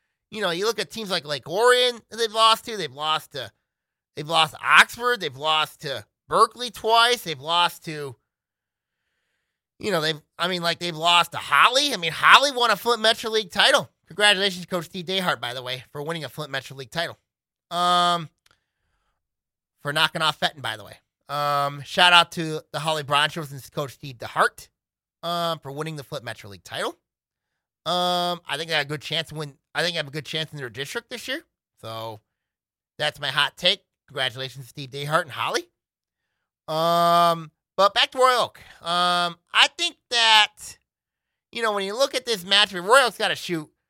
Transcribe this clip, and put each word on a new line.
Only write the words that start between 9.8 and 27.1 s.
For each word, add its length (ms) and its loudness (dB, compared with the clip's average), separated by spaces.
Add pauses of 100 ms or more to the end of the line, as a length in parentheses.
you 100 -6
know, 100 0
they've, 200 -4 (180)
I 80 -4
mean, 160 -4
like, 160 -2
they've 160 -8
lost 380 2
to 60 -8
Holly. 540 4
I 40 -4
mean, 160 -4
Holly 400 6
won 180 2
a 60 2
Flint 260 0
Metro 280 0
League 200 -4
title. 400 2 (160)
Congratulations, 600 0
Coach 180 -6
Steve 220 -12
Dayhart, 340 -2
by 120 -8
the 100 -10
way, 280 -8
for 100 -12
winning 220 -8
a 60 -10
Flint 240 -14
Metro 240 -8
League 160 -16
title. 260 -6 (580)
Um, 520 2 (1500)
for 100 -6
knocking 300 0
off 140 0
Fenton, 240 -4
by 160 -8
the 80 -18
way. 100 -20 (340)
Um, 540 -2
shout 300 4
out 200 6
to 280 -6 (120)
the 60 -6
Holly 240 -2
Bronchos 480 -2
and 220 -18
Coach 220 -8
Steve 240 -16
DeHart, 500 -2 (540)
um, 360 -4
for 140 -14
winning 240 -8
the 80 -12
Flint 200 -12
Metro 260 -14
League 140 -20
title. 320 -8 (880)